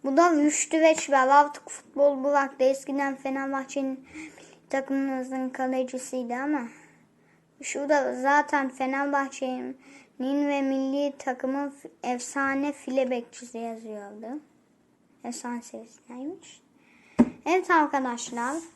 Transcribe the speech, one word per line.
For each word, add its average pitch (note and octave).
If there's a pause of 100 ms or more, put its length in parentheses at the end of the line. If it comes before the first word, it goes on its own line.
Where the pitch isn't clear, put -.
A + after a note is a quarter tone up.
Bu C4+
da E4+
Rüştü D4+
Veçber. C#4
Artık C#4+
futbol C#4
bıraktı. C#4
Eskiden C#4
Fenerbahçe'nin C4+ (640)
takımımızın C4
kalecisiydi B3+
ama C#4 (1000)
şurada C#4
zaten C#4+
Fenerbahçe'nin C4+
ve C#4
milli C4+
takımın C4+
f-, - (120)
efsane C4+
file C4
bekçisi A#3+
yazıyordu. A3+ (840)
Efsane A#3+
seviyesindeymiş. B3 (840)
Evet F4
arkadaşlar. C4 (200)